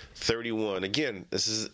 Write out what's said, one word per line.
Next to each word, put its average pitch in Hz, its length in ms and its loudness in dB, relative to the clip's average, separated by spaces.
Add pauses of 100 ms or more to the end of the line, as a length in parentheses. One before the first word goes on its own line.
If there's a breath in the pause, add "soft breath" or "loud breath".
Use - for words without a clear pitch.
(160 loud breath)
thirty-one. 110 680 2
Again, 104 460 0
this - 180 0
is, 110 260 -2